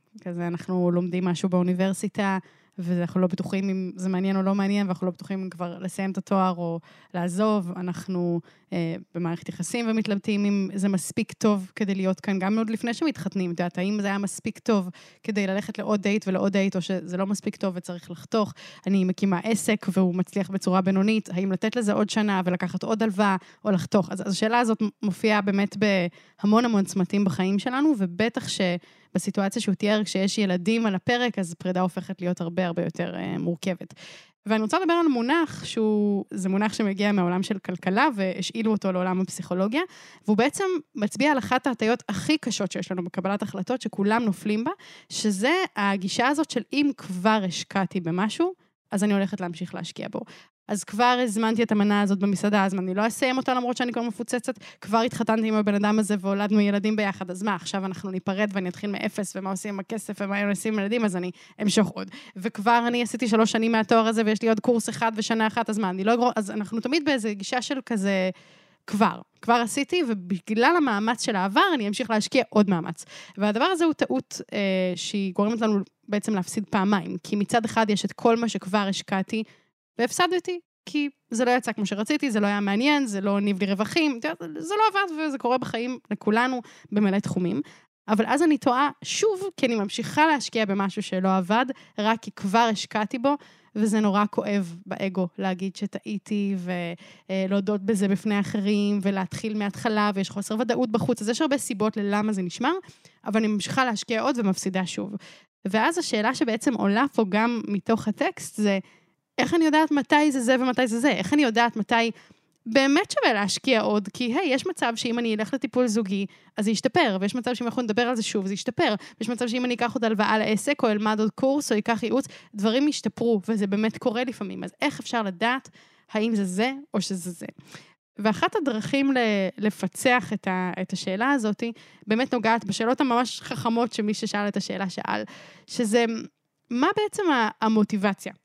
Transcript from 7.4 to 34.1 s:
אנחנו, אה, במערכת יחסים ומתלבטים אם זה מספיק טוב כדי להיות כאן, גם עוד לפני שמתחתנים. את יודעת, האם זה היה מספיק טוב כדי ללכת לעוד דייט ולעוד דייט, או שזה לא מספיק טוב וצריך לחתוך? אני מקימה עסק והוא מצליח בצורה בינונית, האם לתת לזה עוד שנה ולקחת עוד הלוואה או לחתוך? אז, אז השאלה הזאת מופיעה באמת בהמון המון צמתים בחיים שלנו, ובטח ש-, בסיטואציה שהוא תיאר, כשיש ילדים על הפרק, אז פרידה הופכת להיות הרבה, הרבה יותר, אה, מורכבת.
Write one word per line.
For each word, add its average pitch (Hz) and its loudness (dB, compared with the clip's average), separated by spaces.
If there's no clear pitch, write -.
אנחנו, 175 -2
אה, 165 -2
במערכת 165 -4
יחסים 233 -4
ומתלבטים 208 0
אם 202 0
זה 202 0
מספיק 196 -2
טוב 202 0
כדי 202 -2
להיות 190 0
כאן, 196 -2
גם 202 0
עוד 226 -2
לפני 233 -4
שמתחתנים. 196 -2
את 170 -4
יודעת, 175 -4
האם 202 0
זה 196 -2
היה 202 0
מספיק - -6
טוב 196 0
כדי 202 -2
ללכת 196 -4
לעוד 208 0
דייט 208 0
ולעוד 185 2
דייט, 196 2
או 175 0
שזה 180 -6
לא 190 -2
מספיק 208 -4
טוב 190 -2
וצריך 175 -10
לחתוך? 208 -2
אני 190 4
מקימה 185 0
עסק 214 0
והוא 180 2
מצליח 185 -2
בצורה 190 2
בינונית, 196 2
האם 190 0
לתת 220 -2
לזה 208 2
עוד 214 0
שנה 208 2
ולקחת 180 -2
עוד 220 0
הלוואה 202 2
או 214 0
לחתוך? 185 2
אז, - -6
אז 202 -2
השאלה 220 2
הזאת 226 2
מופיעה 208 2
באמת 196 0
בהמון 202 2
המון 214 4
צמתים 202 0
בחיים 190 0
שלנו, 277 2
ובטח 196 -2
ש-, - -4
בסיטואציה 196 -2
שהוא 196 0
תיאר, 214 2
כשיש 196 0
ילדים 202 2
על 196 2
הפרק, 240 0
אז 170 -4
פרידה 180 -2
הופכת 185 -4
להיות 175 -2
הרבה, 175 -2
הרבה 170 -2
יותר, 175 -4
אה, 92 -6
מורכבת. 175 -6